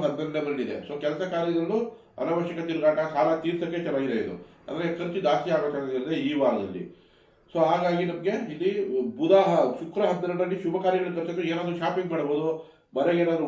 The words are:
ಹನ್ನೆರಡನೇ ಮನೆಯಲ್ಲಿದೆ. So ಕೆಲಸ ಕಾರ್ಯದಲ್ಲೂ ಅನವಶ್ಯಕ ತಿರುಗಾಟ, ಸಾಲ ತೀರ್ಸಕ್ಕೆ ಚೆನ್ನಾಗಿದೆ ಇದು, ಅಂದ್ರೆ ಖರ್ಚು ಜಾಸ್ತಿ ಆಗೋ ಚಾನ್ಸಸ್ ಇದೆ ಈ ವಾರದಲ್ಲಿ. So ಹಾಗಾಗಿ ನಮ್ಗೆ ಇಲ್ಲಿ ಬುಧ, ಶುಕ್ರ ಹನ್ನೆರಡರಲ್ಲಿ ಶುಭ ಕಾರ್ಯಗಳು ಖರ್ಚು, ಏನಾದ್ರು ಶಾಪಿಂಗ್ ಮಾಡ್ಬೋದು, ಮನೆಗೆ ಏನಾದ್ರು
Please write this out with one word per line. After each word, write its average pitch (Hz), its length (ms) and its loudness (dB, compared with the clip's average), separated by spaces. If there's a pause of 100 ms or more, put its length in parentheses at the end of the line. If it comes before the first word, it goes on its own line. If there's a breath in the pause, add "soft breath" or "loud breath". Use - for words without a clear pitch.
ಹನ್ನೆರಡನೇ 151 360 -2
ಮನೆಯಲ್ಲಿದೆ. 127 360 -4 (100)
So 143 60 -8 (120)
ಕೆಲಸ 170 160 -2 (140)
ಕಾರ್ಯದಲ್ಲೂ 170 440 0 (440 loud breath)
ಅನವಶ್ಯಕ 170 460 -2
ತಿರುಗಾಟ, 151 300 2 (160)
ಸಾಲ 151 140 4 (160)
ತೀರ್ಸಕ್ಕೆ 170 420 -2
ಚೆನ್ನಾಗಿದೆ 135 380 -2
ಇದು, 90 100 -6 (340 loud breath)
ಅಂದ್ರೆ 165 200 -2 (100)
ಖರ್ಚು 175 220 -4
ಜಾಸ್ತಿ 151 300 2
ಆಗೋ 147 240 2
ಚಾನ್ಸಸ್ 135 260 -4
ಇದೆ 147 180 -2 (100)
ಈ 147 120 -2
ವಾರದಲ್ಲಿ. 98 420 0 (680 soft breath)
So 175 60 -2 (120)
ಹಾಗಾಗಿ 175 400 2
ನಮ್ಗೆ 165 240 -2 (180)
ಇಲ್ಲಿ 185 200 0 (480)
ಬುಧ, 165 120 6 (480)
ಶುಕ್ರ 165 300 -4
ಹನ್ನೆರಡರಲ್ಲಿ 175 540 -2
ಶುಭ 165 200 0
ಕಾರ್ಯಗಳು 180 320 2
ಖರ್ಚು, 165 360 -4
ಏನಾದ್ರು 175 260 -2
ಶಾಪಿಂಗ್ 175 360 -2
ಮಾಡ್ಬೋದು, 151 360 0 (480 loud breath)
ಮನೆಗೆ 170 260 4
ಏನಾದ್ರು 165 240 2